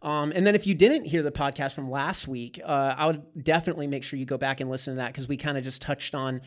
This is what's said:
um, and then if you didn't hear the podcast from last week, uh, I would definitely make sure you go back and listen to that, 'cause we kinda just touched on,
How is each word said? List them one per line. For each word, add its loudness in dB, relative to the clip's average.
um, 0
and 6
then 8
if 2
you 4
didn't 6
hear 2
the 0
podcast -2
from -8
last -2
week, -8
uh, 2
I 2
would -2
definitely 2
make -4
sure -6
you -4
go -2
back -2
and -4
listen -4
to -4
that, -6
'cause -8
we -2
kinda -2
just -6
touched -6
on, -4